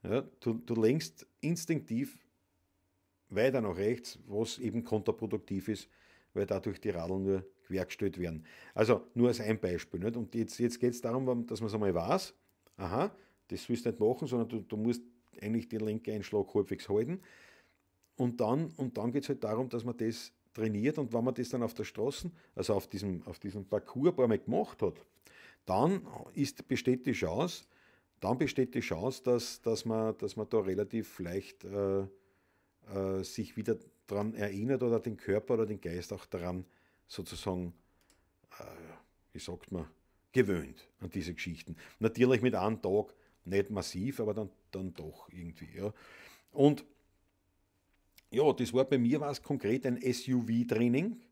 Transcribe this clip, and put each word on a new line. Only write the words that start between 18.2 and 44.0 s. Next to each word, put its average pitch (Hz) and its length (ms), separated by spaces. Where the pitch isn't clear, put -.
dann, 139 360
und 131 200
dann 117 160
geht's 139 160
halt - 140
darum, 117 260
dass 117 160
man 117 120
das 113 360
trainiert 110 440
und 120 140
wenn 117 120
man 127 100
das 120 140
dann 123 140
auf 113 120
der 107 100
Straße, 139 460
also 101 200
auf 98 120
diesem, 95 400
auf 90 120
diesem 98 260
Parcours 123 460
ein 127 60
paar 127 120
Mal 107 100
gemacht 170 440
hat, 87 220
dann 143 400
ist, - 340
besteht 127 380
die 131 60
Chance, 104 520
dann 117 180
besteht 131 360
die 120 60
Chance, 107 420
dass, 120 380
dass 113 240
man, 110 320
dass 101 200
man 107 120
da 113 120
relativ 98 580
leicht, 95 460
äh, 98 420
äh, 95 280
sich - 360
wieder 110 180
dran 104 280
erinnert 113 480
oder 117 160
den 107 200
Körper 104 360
oder 113 120
den 104 140
Geist 87 320
auch 98 120
daran 90 400
sozusagen, 90 680
äh, - 60
wie - 40
sagt - 340
man, 82 140
gewöhnt 90 560
an 92 100
diese 87 240
Geschichten. 82 420
Natürlich 117 420
mit 120 140
einem 104 260
Tag 101 340
nicht 98 260
massiv, 101 500